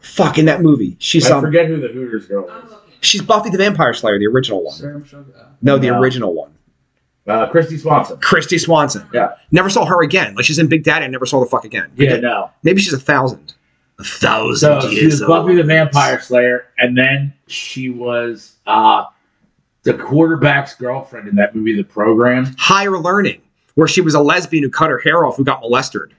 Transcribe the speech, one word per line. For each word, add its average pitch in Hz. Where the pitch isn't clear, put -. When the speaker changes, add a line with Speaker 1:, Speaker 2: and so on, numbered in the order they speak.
Speaker 1:
Fuck, -
in 160
that 160
movie. 143
She's, 135
Speaker 2:
I 147
Speaker 1:
um, 143
Speaker 2:
forget 160
who 160
the 123
Hooters 113
girl 98
Speaker 3:
I'm -
Speaker 2:
is. -
Speaker 3:
looking. -
Speaker 1:
she's 190
Buffy -
the 185
Vampire 165
Slayer, 104
the 104
original 113
one. 73
Speaker 4:
Sarah 143
Michelle -
Gellar. -
Speaker 1:
No, 135
the 131
Speaker 2:
No. 123
Speaker 1:
original 123
one. 76
Speaker 2:
Uh, 107
Christy 160
Swanson. -
Speaker 1:
Christy 165
Swanson. 147
Speaker 2:
Yeah. -
Speaker 1:
Never 185
saw 202
her 170
again. 143
Like, 120
she's 151
in 165
Big 156
Daddy. 156
I 131
never 127
saw 135
the 123
fuck 123
again. 101
Speaker 2:
Yeah, 135
Speaker 1:
Maybe 120
Speaker 2:
no. -
Speaker 1:
maybe 190
she's 180
a 131
thousand. 131
A -
thousand 123
Speaker 2:
So -
she -
Speaker 1:
years 147
Speaker 2:
was -
Buffy 170
Speaker 1:
old. 175
Speaker 2:
the 165
Vampire 143
Slayer, 123
and 123
then 139
she -
was, 120
uh, -
the 123
quarterback's 147
girlfriend 123
in 101
that 104
movie, 110
The 101
Program. 120
Speaker 1:
Higher 196
Learning, 175
where 151
she 190
was 160
a 151
lesbian 156
who 127
cut 156
her 123
hair 160
off 120
who 135
got 131
molested. 120